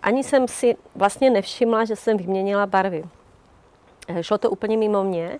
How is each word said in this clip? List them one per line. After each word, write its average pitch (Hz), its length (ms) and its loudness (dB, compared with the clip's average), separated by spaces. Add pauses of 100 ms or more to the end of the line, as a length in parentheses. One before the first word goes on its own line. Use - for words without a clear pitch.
ani 254 220 0
jsem 254 240 2
si - 280 0 (180)
vlastně 269 360 2
nevšimla, 226 540 2
že 214 120 -4
jsem 220 200 0
vyměnila 196 500 -2
barvy. 190 380 0 (1040)
Eh, 170 140 -4
šlo 208 160 0
to - 120 0
úplně 220 260 -2
mimo 208 280 0
mě. 180 360 -4